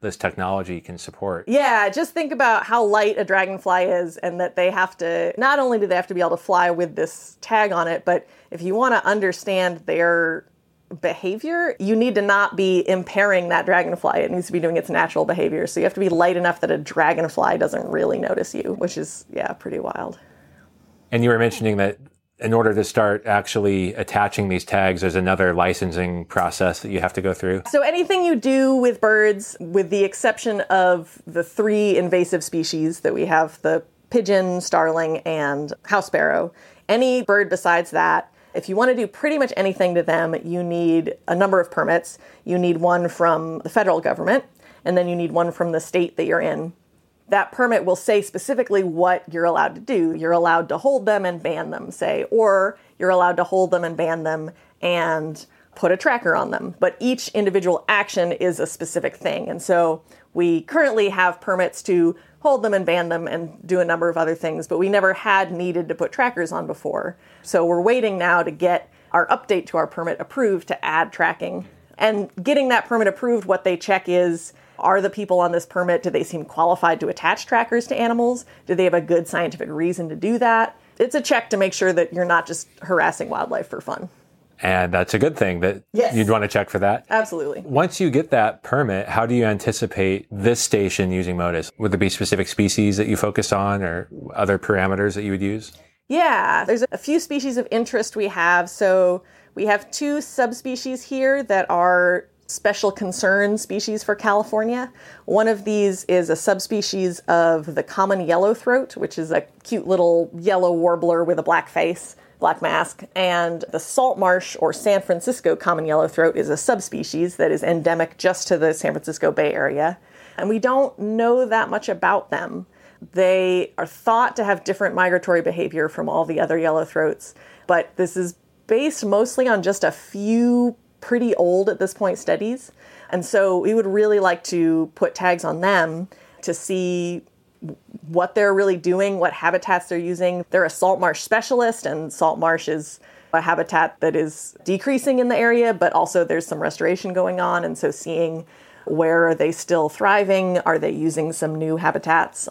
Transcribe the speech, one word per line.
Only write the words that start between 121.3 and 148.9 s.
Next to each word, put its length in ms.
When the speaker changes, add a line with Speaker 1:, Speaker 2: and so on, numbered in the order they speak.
Speaker 2:
that 240
much 200
about 420
them. 340
They 640
are 80
thought 520
to 80
have 180
different 320
migratory 460
behavior 480
from 180
all 180
the 140
other 180
yellowthroats, 800
but 300
this 200
is 180
based 380
mostly 420
on 140
just 220
a 80
few 840
pretty 360
old 340
at 100
this 140
point 240
studies. 540
And 120
so 360
we 160
would 100
really 340
like 260
to 500
put 180
tags 320
on 160
them 460
to 140
see 640
what 280
they're 180
really 240
doing, 420
what 140
habitats 560
they're 80
using. 520
They're 160
a 40
salt 300
marsh 220
specialist, 640
and 260
salt 280
marsh 280
is 320
a 80
habitat 580
that 160
is 480
decreasing 560
in 80
the 100
area, 360
but 200
also 300
there's 240
some 120
restoration 540
going 260
on. 240
And 140
so 140
seeing 540
where 420